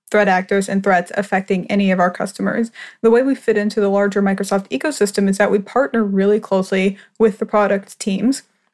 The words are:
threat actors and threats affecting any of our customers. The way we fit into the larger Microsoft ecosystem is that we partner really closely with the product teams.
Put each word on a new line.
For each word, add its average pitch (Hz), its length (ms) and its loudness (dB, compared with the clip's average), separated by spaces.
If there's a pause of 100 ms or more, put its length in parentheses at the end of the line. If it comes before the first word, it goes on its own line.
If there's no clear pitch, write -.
(100)
threat 208 180 2
actors 190 400 0
and 196 140 -2
threats 180 320 0
affecting 196 560 -4
any 202 200 0
of 185 80 0
our 180 120 2
customers. 202 600 -4 (300)
The 226 100 4
way 233 120 4
we 269 120 0
fit 226 220 -2
into 208 240 -2
the 202 80 2
larger 202 320 0
Microsoft 196 480 -2
ecosystem - 600 -2
is 196 100 0
that 202 120 2
we 202 80 2
partner 226 460 0
really 202 360 2
closely 190 580 -2 (200)
with 214 200 2
the 226 80 -4
product 202 520 0
teams. 208 440 -2 (320)